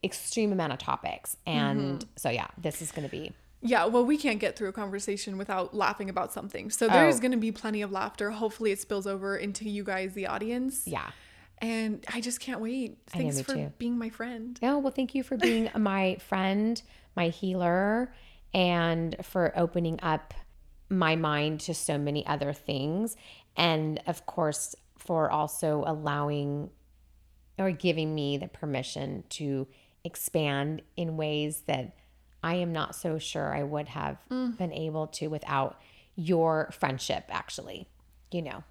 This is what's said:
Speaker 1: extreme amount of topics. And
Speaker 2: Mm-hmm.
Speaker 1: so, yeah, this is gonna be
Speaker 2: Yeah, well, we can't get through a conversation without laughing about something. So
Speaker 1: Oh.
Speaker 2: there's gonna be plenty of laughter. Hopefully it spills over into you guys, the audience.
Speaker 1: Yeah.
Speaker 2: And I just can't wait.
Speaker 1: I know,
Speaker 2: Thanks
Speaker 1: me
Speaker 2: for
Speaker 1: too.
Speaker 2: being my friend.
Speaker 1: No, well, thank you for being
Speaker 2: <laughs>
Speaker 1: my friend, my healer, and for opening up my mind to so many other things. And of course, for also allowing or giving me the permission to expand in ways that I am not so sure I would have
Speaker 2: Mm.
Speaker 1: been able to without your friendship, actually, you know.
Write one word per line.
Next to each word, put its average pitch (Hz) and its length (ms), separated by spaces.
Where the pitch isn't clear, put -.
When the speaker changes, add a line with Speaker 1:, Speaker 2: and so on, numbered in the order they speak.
Speaker 1:
extreme 208 500
amount 165 200
of 127 60
topics. - 580
And 139 540
Speaker 2:
Mm-hmm. - 160
Speaker 1:
so, - 140
yeah, 117 160
this 165 260
is 156 100
gonna 151 160
be - 240
Speaker 2:
Yeah, 226 260
well, 240 180
we 294 120
can't 254 220
get 196 180
through 202 120
a 190 40
conversation 202 640
without 190 380
laughing 202 340
about 185 240
something. - 380
So 226 160
Speaker 1:
Oh. 214 40
Speaker 2:
there's 180 280
gonna 254 180
be 220 140
plenty 214 320
of 202 80
laughter. 202 400
Hopefully 220 400
it 196 100
spills 196 260
over 196 300
into 202 320
you 202 140
guys, 190 320
the 196 140
audience. 247 580
Speaker 1:
Yeah. 107 240
Speaker 2:
And 226 440
I 240 60
just 240 180
can't - 220
wait. 240 380
Speaker 1:
I 170 60
know, 160 60
Speaker 2:
Thanks 143 140
Speaker 1:
me 135 40
Speaker 2:
for 269 120
Speaker 1:
too. 147 240
Speaker 2:
being 240 200
my 226 120
friend. 240 520
Speaker 1:
No, 269 160
well, 269 140
thank 262 200
you 262 120
for 262 120
being 226 360
Speaker 2:
<laughs> - 40
Speaker 1:
my 196 440
friend, 202 600
my 170 140
healer, 185 840
and 170 680
for 175 360
opening 170 440
up 156 320
my 165 280
mind 151 460
to 165 120
so 151 240
many 147 300
other 143 240
things. 156 640
And 156 500
of 170 180
course, - 520
for 160 360
also 151 520
allowing 147 840
or 190 140
giving 156 420
me 143 240
the - 80
permission 139 840
to 139 360
expand 151 760
in 165 200
ways 151 500
that 131 300
I 165 140
am 175 180
not 156 220
so 160 240
sure 147 340
I 143 120
would 147 240
have 147 280
Speaker 2:
Mm. 247 260
Speaker 1:
been 175 160
able 156 360
to 156 180
without 143 540
your 165 580
friendship, - 580
actually, - 580
you 175 120
know. 139 280